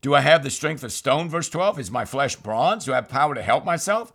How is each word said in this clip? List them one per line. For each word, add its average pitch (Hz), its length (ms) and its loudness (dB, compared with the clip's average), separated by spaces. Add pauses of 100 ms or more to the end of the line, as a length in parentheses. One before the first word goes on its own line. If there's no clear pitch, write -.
Do 139 120 -2
I 143 60 8
have 151 240 6
the 139 60 -4
strength 151 340 -6
of 113 80 -8
stone?" 156 380 0
Verse 160 180 -4
twelve, 180 320 -2
"Is 98 100 -8
my 117 140 -4
flesh 139 320 -2
bronze? 135 480 0
Do 131 80 -4
I 127 40 0
have 123 120 -2
power 143 280 0
to 113 60 -8
help 113 220 2
myself 196 520 -2